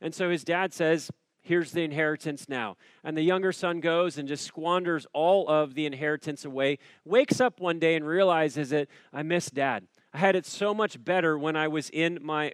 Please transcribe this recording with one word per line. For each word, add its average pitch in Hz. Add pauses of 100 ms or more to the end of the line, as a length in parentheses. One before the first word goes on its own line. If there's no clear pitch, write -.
And 160
so 180
his 170
dad 175
says, 160 (320)
"Here's 170
the 170
inheritance 151
now." 117 (280)
And 156
the 156
younger 185
son 175
goes 165
and 143
just 143
squanders 170
all 170
of 151
the 151
inheritance 147
away, 135 (260)
wakes 233
up 254
one 170
day 165
and 151
realizes 160
that, 147 (240)
"I 143
miss 170
Dad. 127 (260)
I 147
had 190
it 180
so 208
much 208
better 165
when 156
I 156
was 151
in 165
my 151